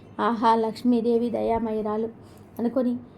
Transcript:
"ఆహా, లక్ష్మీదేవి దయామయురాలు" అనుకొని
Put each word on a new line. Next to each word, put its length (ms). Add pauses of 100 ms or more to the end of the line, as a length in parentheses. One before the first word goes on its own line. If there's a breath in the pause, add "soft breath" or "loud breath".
(200 loud breath)
"ఆహా, 360
లక్ష్మీదేవి 760
దయామయురాలు" 800 (500 loud breath)
అనుకొని 380 (200 loud breath)